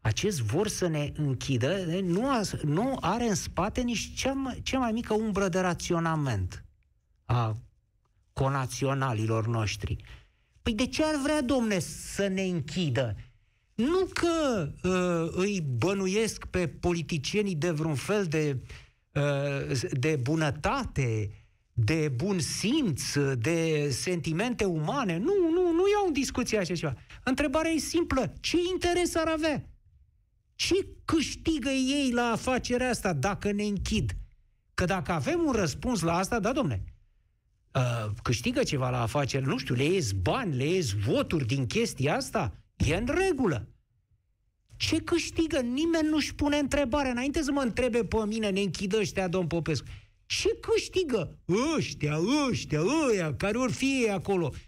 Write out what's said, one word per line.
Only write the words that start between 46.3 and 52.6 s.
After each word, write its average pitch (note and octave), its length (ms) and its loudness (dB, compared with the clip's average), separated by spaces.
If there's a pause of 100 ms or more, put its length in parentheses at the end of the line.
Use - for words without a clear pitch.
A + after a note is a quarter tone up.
pune D4 220 2
întrebarea. C#4+ 540 0
Înainte C4+ 300 -2
să C#4 100 -2
mă C#4 100 2
întrebe A#3+ 420 0
pe G3+ 220 -2
mine, G#3+ 240 -2
ne F#3+ 100 0
închid G3 340 -2
ăștia, G3 340 0
domn F3+ 200 0
Popescu. D#3+ 400 -2 (380)
Ce - 240 0 (120)
câștigă E4 760 0 (400)
ăștia, D3 400 -2 (320)
ăștia, D3+ 320 -2 (280)